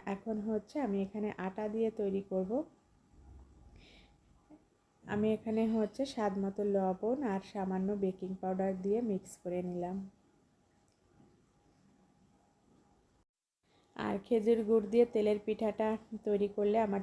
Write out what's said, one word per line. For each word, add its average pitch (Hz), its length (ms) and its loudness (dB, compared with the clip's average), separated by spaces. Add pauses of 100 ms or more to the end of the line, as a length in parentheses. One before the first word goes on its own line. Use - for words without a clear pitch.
এখন 214 340 -4
হচ্ছে 220 400 -2
আমি 196 220 0
এখানে 208 360 -4
আটা 190 300 -4
দিয়ে 220 220 0
তৈরি 196 400 -2
করব। 196 340 0 (2500)
আমি 208 260 2
এখানে 220 340 0
হচ্ছে 220 400 0
স্বাদ 208 320 -2
মতো 196 260 -2
লবণ 202 580 0
আর 196 180 0 (120)
সামান্য 190 400 0
বেকিং 185 480 -2
পাউডার 185 420 0
দিয়ে 208 180 0
মিক্স 208 440 -4
করে 180 180 -2
নিলাম। 180 480 -6 (3750)
আর 208 300 -2
খেজুর 226 380 4
গুড় 214 240 4
দিয়ে 233 180 6
তেলের 214 400 2
পিঠাটা 220 540 0 (260)
তৈরি 202 240 2
করলে 208 300 2
আমার 202 240 2